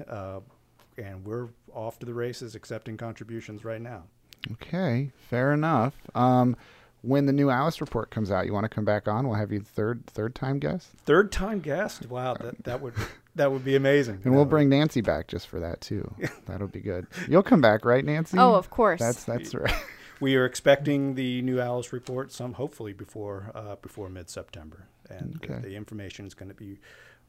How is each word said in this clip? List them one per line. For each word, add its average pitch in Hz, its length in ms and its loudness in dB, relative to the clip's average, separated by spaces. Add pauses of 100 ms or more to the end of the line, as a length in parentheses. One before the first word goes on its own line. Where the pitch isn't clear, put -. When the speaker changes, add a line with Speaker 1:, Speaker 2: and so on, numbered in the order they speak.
Speaker 1:
Uh, 98 320 -12 (580)
and 98 260 -14
we're 113 260 -10 (220)
off 113 280 -12
to 123 60 -14
the 120 80 -10
races 120 420 -8
accepting 110 400 -12
contributions 113 680 -12
right 113 160 -8
now. 117 240 -14 (500)
Speaker 2:
Okay, 139 580 -2 (180)
fair 127 220 2
enough. 147 420 2 (220)
Um, 123 400 4 (500)
when 139 200 2
the 139 60 4
new 143 180 4
Alice 139 300 0
report 120 300 -4
comes 107 220 -4
out, 92 140 0
you 98 60 -4
wanna 104 160 0
come 107 160 -4
back 104 220 0
on? 117 220 0
We'll 107 100 -2
have 104 140 -2
you 104 80 -2
third, 110 460 -4
third 110 280 -6
time 135 240 -4
guest. 151 300 -4 (160)
Speaker 1:
Third 185 260 6
time 202 300 -2
guest? 151 500 -6
Wow, 123 240 -4
that, 117 300 -12
that 123 160 -6
would, 123 140 -10 (420)
that 143 160 4
would 131 120 -4
be 139 120 4
amazing. 135 400 4
Speaker 2:
And 95 80 -8
we'll 127 100 4
Speaker 1:
That 139 60 8
would 143 100 6
Speaker 2:
bring 147 180 6
Nancy 139 320 4
back 82 280 0
just - 180 -8
for - 140 -8
that 82 200 -6
too. - 320 -8 (180)
Speaker 1:
<laughs> - 160 -20
Speaker 2:
That'll 95 200 -8
be 95 140 -10
good. 90 260 -6 (220)
You'll 160 160 6
come - 160 8
back, 110 240 6
right, 127 200 4
Nancy? 156 340 -2
Speaker 3:
Oh, 247 160 10
of 185 160 4
course. 185 300 4
Speaker 2:
That's, 120 240 -2
that's 120 300 -6
right. - 260 0
<laughs> - 40 -12 (340)
Speaker 1:
We 135 180 2
are 127 100 4
expecting 139 680 2
the 123 280 -4
new 127 180 0
Alice 123 320 -4
report 127 400 -8
some, 123 220 -10
hopefully 120 400 -10
before, 101 600 -12
uh, 104 220 -12
before - 320 -14
mid-September. 90 760 -16 (240)
And - 240 -12
the, - 100 -14 (100)
Speaker 2:
Okay. 120 140 -12
Speaker 1:
the 98 80 -14
information 101 500 -14
is 95 60 -18
gonna 95 220 -18
be, 101 240 -18 (500)